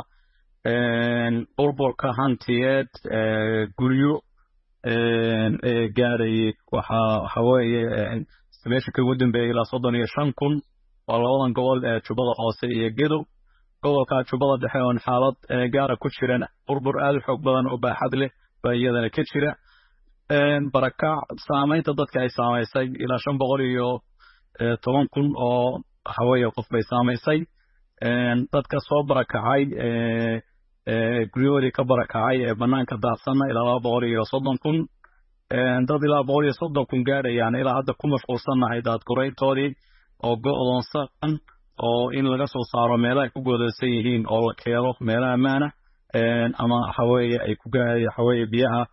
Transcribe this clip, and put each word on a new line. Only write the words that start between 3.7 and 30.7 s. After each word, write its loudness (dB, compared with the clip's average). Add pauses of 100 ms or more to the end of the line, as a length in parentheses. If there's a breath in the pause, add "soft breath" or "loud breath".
guryo, 2 (640)
een, 0
ee, 0
gaarayay 2 (180)
waxa, 0 (160)
waxa -4
weeye, 4 (160)
een, -4 (400 soft breath)
meesha 0
ka 0
ugu 2
dambeeyay 2
ilaa 0
soddon -2
iyo 0
shan -2
kun -2 (460)
waa 0
labadan 2
gobol 2
ee -2
Jubbada -2
Hoose -2
iyo -2
Gedo. 0 (640)
Gobolka 2
Jubbada 2
Dhexe -4
oon 2
xaalad, 2 (140)
ee, 0
gaara 0
ku -4
jiran -2 (200)
burbur -2
aad 2
u -2
xoog -4
badan 2
oo -4
baaxad -2
leh -2 (320)
baa 0
iyadana 0
ka -2
jira. -2 (800 soft breath)
Een, 2
barakac, 0 (160)
saamaynta 0
dadka -2
ay 0
saamaysay 0 (100)
ilaa -4
shan -2
boqol 0
iyo -2 (800 soft breath)
toban 2
kun 0
oo, 0 (280)
waxa -6
weeye, 2
qof -8
bay 0
saamaysay. 0 (560)
Een, 0
dadka -2
soo 0
barakacay, 0 (160)
ee, -2 (460)